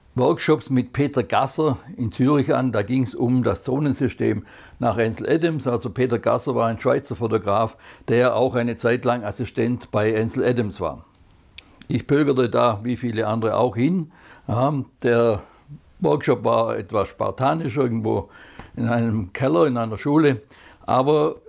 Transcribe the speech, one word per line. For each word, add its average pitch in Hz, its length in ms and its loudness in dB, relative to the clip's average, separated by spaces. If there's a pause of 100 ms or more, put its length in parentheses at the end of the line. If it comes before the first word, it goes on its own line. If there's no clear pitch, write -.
(160)
Workshops 147 540 0
mit 127 220 0
Peter 139 320 0
Gasser 135 520 0 (200)
in 113 160 -4
Zürich 135 420 2
an. 127 160 0
Da 107 120 0
ging's 123 340 -2
um 127 260 2
das 98 220 -2
Zonensystem 127 840 -2 (320)
nach 117 180 0
Ansel 113 320 -2
Adams. 156 380 0
Also 120 240 -2
Peter 120 300 -2
Gasser 120 340 0
war 117 140 0
ein 110 100 -4
Schweizer 131 380 -2
Fotograf, 110 600 0 (300)
der 117 300 2
auch 123 180 2
eine 120 220 -2
Zeit 120 280 0
lang 120 200 0
Assistent 117 640 -4
bei 107 260 2
Ansel 113 280 0
Adams 113 360 0
war. 78 240 -6 (840)
Ich - 180 -4
pilgerte 139 420 2
da, 117 360 2
wie 123 120 -2
viele 110 300 -4
andere 110 300 0
auch, 113 180 2
hin. 156 380 -2 (340)
Ja, 123 260 0 (300)
der 117 400 2 (560)
Workshop 147 460 0
war 113 320 2
etwas 101 320 -2
spartanisch, 131 680 -2
irgendwo 113 520 -2 (480)
in 117 100 -4
einem 113 460 -2
Keller, 151 340 2
in 123 100 -2
einer 113 200 -4
Schule. 143 460 2 (440)
Aber 151 500 2 (120)